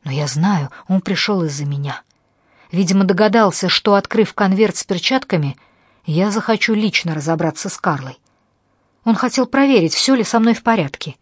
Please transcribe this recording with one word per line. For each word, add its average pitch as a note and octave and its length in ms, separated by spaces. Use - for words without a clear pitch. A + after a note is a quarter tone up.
Но C#3 80
я C#3+ 160
знаю, D3+ 440
он F#3 140
пришёл G3 400
из-за D3 240
меня. C#3+ 360
Видимо, F#3+ 320
догадался, G3 640
что, - 260
открыв G3+ 380
конверт G3 440
с - 80
перчатками, F3 720
я F3 240
захочу A3 420
лично G#3 420
разобраться D#3 540
с - 80
Карлой. C3+ 420
Он A3+ 100
хотел B3 300
проверить, B3 480
всё - 220
ли A#3 100
со A3+ 160
мной A3+ 140
в - 80
порядке. E3+ 600